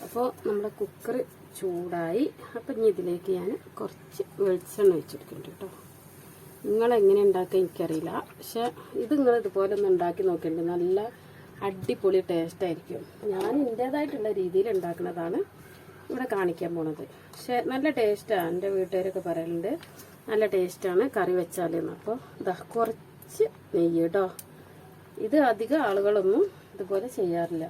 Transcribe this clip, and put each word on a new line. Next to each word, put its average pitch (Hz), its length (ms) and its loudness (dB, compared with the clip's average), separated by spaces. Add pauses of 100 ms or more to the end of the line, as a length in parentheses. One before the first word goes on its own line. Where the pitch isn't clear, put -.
അപ്പോൾ 247 220 -4 (200)
നമ്മുടെ 202 240 -2 (100)
കുക്കർ 226 360 -6 (420)
ചൂടായി. 175 640 -2 (320)
അപ്പം - 220 -10
ഇനി 220 140 4
ഇതിലേക്ക് 180 460 -4
ഞാൻ 175 100 -4 (300)
കുറച്ച് - 440 -10 (200)
വെളിച്ചെണ്ണ 190 540 4
ഒഴിച്ചെടുക്കുന്നുണ്ട് - 560 -10
കേട്ടോ. 196 160 -14 (960)
നിങ്ങളെങ്ങനെ 208 640 6
ഉണ്ടാക്കുക 185 340 2
എനിക്കറിയില്ല, 165 480 -2 (240)
പക്ഷെ - 300 -6 (400)
ഇത് 226 140 0
നിങ്ങൾ 254 220 6
ഇതുപോലെ 196 380 0
ഒന്ന് 202 140 2
ഉണ്ടാക്കി 175 360 2
നോക്കിയിട്ട് 165 460 -2
നല്ല 185 320 2 (600)
അടിപൊളി 190 540 0 (100)
ടേസ്റ്റ് 165 360 -2
ആയിരിക്കും. - 340 -6 (300)
ഞാൻ 190 180 -2 (200)
എൻ്റേതായിട്ടുള്ള 254 720 -2
രീതിയിൽ 190 340 2
ഉണ്ടാക്കുന്നതാണ് 170 640 -4 (680)
ഇവിടെ 254 260 -4
കാണിക്കാൻ 175 420 -2
പോണത്. 151 260 -4 (280)
പക്ഷെ - 240 -4 (160)
നല്ല 269 300 0
ടേസ്റ്റാണ്, 208 520 2
എൻ്റെ 190 220 -2
വീട്ടുകാരൊക്കെ 185 540 -2
പറയലുണ്ട് 170 420 -2 (580)
നല്ല 214 140 4 (140)
ടേസ്റ്റാണ് 180 480 0 (120)
കറി 180 240 2
വെച്ചാലെന്ന്. 165 560 -4
അപ്പോൾ 220 180 -4 (240)
ഇതാ 180 160 -2 (200)
കുറച്ച് - 680 -2 (300)
നെയ്യ് 170 320 4
കേട്ടോ. 185 200 0 (1000)
ഇത് 285 120 4 (120)
അധികം 226 400 0
ആളുകളൊന്നും 202 560 4 (280)
ഇതുപോലെ 196 400 -4
ചെയ്യാറില്ല. 170 560 -2